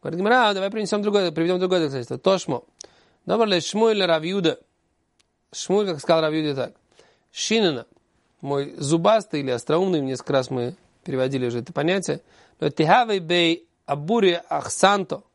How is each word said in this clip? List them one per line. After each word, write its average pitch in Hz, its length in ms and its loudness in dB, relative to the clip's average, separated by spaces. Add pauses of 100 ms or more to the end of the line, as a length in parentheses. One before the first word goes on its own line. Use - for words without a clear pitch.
Говорит 160 200 -6
Гемара: 226 280 4
«А, 208 60 0
давай 196 160 -4
принесем 208 320 -2
другое, 202 280 2
приведем 165 280 0
другое 185 220 2
доказательство». 135 360 -4
Тошмо. 170 480 0 (640)
Добр 220 200 2
ли 190 140 2
Шмуэль 214 440 2
Рав 160 180 2
Юда? 180 380 -2 (920)
Шмуэль, 202 360 -2
как 156 120 -6
сказал 160 220 2
Рав 156 100 0
Юда, 151 220 -2
так. 131 200 -6 (580)
Шинена, 175 540 0 (540)
мой 143 380 -6
зубастый 165 600 0
или 131 100 -4
остроумный, 160 500 -2
несколько 135 320 -6
раз 131 160 0
мы 127 280 -6 (280)
переводили 131 420 -2
уже 120 140 -4
это 113 120 -14
понятие. 170 480 -2 (400)
Но 156 100 -2
тихавей 202 480 4
бей 170 480 0 (200)
абури 170 600 2
ахсанто. 190 760 0 (120)